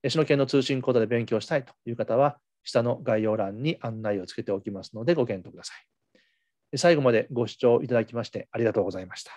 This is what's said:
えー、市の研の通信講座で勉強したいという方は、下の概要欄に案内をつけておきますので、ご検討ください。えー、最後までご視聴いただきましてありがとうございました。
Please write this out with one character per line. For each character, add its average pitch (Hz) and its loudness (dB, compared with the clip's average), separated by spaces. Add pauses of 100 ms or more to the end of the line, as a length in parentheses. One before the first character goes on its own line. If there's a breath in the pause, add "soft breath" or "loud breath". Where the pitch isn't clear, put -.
え 139 -4
ー、 - 0
市 160 0
の 151 4
研 143 4
の 135 4
通 139 2
信 131 -2
講 127 0
座 120 4
で 110 4
勉 117 0
強 110 0
し - -12
た 156 -2
い 131 -2
と - -20 (120)
い 117 -6
う 117 -6
方 113 -2
は、 143 2 (240)
下 117 0
の 120 0
概 110 0
要 107 2
欄 104 -4
に 156 -2
案 113 -8
内 104 -2
を 90 -8
つ - -16
け 90 -8
て 101 -4
お 98 -2
き 104 -8
ま 95 -10
す - -18
の 113 -8
で、 170 2
ご 139 2
検 98 -8
討 - -20
く - -20
だ - -20
さ - -14
い。 - -20 (960)
え 147 -8
ー、 - -4
最 175 6
後 147 2
ま 127 6
で 110 2
ご 117 0
視 - -12
聴 120 4
い 127 -8
た 123 -2
だ 113 2
き 117 -16
ま 117 -4
し - -12
て 98 -10
あ - -8
り 120 0
が 110 2
と 107 2
う - 0
ご 92 -2
ざ 92 -8
い 92 -12
ま 90 -16
し - -16
た。 - -20